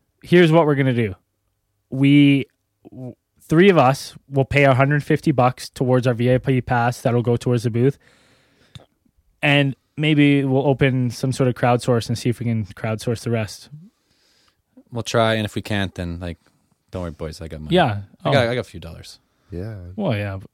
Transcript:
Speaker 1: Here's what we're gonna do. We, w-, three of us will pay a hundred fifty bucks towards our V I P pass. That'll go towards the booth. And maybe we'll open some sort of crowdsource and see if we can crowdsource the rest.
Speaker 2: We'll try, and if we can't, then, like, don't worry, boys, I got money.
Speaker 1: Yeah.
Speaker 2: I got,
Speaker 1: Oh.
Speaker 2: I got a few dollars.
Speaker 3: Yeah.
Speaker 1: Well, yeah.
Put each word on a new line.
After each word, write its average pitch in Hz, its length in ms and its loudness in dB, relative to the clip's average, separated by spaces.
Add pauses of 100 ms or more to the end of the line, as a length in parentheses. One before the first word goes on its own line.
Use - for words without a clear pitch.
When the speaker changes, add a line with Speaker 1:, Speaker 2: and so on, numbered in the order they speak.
(220)
Speaker 1:
Here's 170 300 4
what 160 140 4
we're 151 80 2
gonna 135 180 0
do. 113 220 -2 (720)
We, 139 580 4 (440)
w-, 123 240 -16 (260)
three 180 300 4
of 170 80 4
us 135 360 2 (140)
will 135 160 0
pay 143 200 2
a 135 100 6
hundred 139 280 2
fifty 156 300 0
bucks 123 380 0
towards 127 360 0
our 123 80 2
V 123 200 0
I 127 40 2
P 127 220 0
pass. 120 400 -2
That'll 120 220 0
go 117 140 0
towards 123 260 -2
the 120 80 -4
booth. 120 260 0 (1400)
And 143 340 2 (220)
maybe 147 480 2
we'll 135 220 0
open 127 440 0
some 131 220 -4
sort 131 160 0
of 120 60 0
crowdsource 123 540 0
and 117 100 -4
see - 100 -4
if 117 120 -4
we 113 40 -8
can 113 220 -4
crowdsource 110 560 -8
the 120 80 -6
rest. 110 400 -6 (1200)
Speaker 2:
We'll 117 140 -8
try, 113 300 0
and 110 120 -2
if - 80 -12
we 101 80 -6
can't, 98 320 -4
then, 87 260 -8
like, 87 180 -10 (520)
don't 90 120 -8
worry, 85 100 -8
boys, 78 280 -12
I 80 80 -12
got 76 120 -14
money. 78 160 -2
Speaker 1:
Yeah. 107 260 0 (220)
Speaker 2:
I 151 80 -2
got, 131 140 2
Speaker 1:
Oh. 117 40 -4
Speaker 2:
I 123 60 -6
got 120 40 -4
a - 40 -8
few - 160 -18
dollars. 80 400 -18 (320)
Speaker 3:
Yeah. 104 240 -12 (180)
Speaker 1:
Well, 156 220 -4
yeah. 98 240 -6 (120)